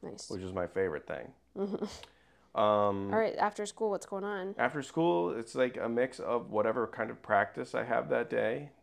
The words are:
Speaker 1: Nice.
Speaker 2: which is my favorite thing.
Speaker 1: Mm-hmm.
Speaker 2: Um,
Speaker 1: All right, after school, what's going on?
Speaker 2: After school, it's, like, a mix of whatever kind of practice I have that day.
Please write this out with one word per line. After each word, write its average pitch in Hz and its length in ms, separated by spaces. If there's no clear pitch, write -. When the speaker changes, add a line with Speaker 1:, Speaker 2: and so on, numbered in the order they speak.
Speaker 1:
Nice. - 260
Speaker 2:
which 92 140
is 92 100
my 90 140
favorite 87 400
thing. 69 260
Speaker 1:
Mm-hmm. 196 280
Speaker 2:
Um, 104 540
Speaker 1:
All 220 60
right, 220 180
after 208 280
school, 220 240
what's 196 160
going 196 180
on? 202 340
Speaker 2:
After 127 260
school, 175 480
it's, 117 240
like, 127 220
a 117 120
mix 123 300
of 113 320
whatever 110 360
kind 110 220
of 117 120
practice 107 540
I 120 80
have 120 260
that 120 200
day. 117 420